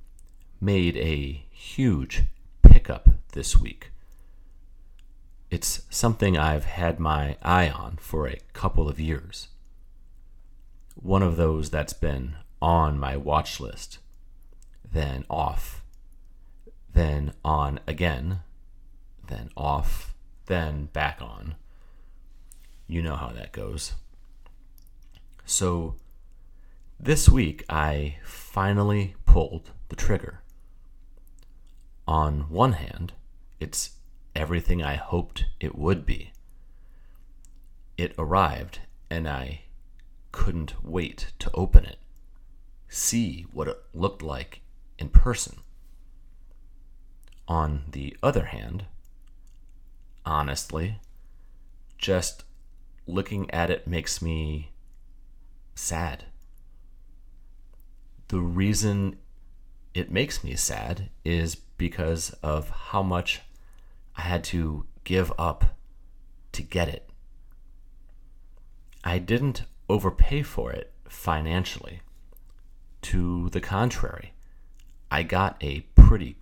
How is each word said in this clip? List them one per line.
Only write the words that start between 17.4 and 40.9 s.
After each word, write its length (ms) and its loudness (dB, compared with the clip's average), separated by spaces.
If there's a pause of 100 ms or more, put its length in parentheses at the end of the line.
on 440 0
again, 540 -2 (880)
then 280 -10
off, 580 -2 (300)
then 480 -2
back 300 -4
on. 320 -12 (1300)
You 140 -4
know 160 -4
how 140 -8
that 220 -14
goes. 420 -10 (1500)
So 500 -2 (1000)
this 300 2
week, 400 6
I 560 -2
finally 920 -2 (100)
pulled 440 6 (200)
the 60 -12
trigger. 440 0 (1700)
On 400 0
one 240 2
hand, 400 -8 (480)
it's 300 -8 (440)
everything 480 0
I 140 -2
hoped 480 -4 (160)
it 160 -6
would 300 0
be. 260 -4 (1700)
It 200 -2
arrived, 600 0 (300)
and 180 -4
I 320 -8 (720)
couldn't 500 -2
wait 560 -6